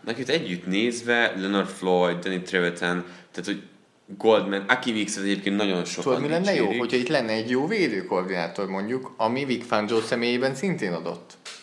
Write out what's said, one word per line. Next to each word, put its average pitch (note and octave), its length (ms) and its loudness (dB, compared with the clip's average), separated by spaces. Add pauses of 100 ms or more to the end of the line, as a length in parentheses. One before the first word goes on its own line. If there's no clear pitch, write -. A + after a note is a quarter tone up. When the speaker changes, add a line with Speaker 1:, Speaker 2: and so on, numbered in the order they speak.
Speaker 1:
akit A#2+ 240 -4
együtt G#2 360 -2
nézve, A#2 680 2
Leonard F#2+ 320 0
Floyd, F2+ 560 2
Danny F#2 200 -2
Trevathan, F2 600 0 (280)
tehát F2+ 140 -12
hogy F#2+ 160 -4 (560)
Goldman, G2+ 500 4
Akiem A#2+ 280 2
Hicks G#2 220 -2
egyébként G2 380 0
nagyon F#2+ 300 0
sokan F#2+ 300 -2
Speaker 2:
Tudod, D3 120 -2
mi D#3 60 0
lenne F#3 200 2
jó? D3 80 2
Speaker 1:
dicsérik. A2 180 2
Speaker 2:
Hogyha B2 180 0
itt B2 100 2
lenne B2 240 2
egy A2+ 180 -2
jó B2+ 180 2
védőkoordinátor F#2+ 1000 0
mondjuk, G#2 500 -4
ami A#2+ 280 0
Vic A#2 200 -2
Fangio A2 360 2
személyében A#2+ 540 0
szintén C3+ 380 -2
adott. E2+ 400 -8 (300)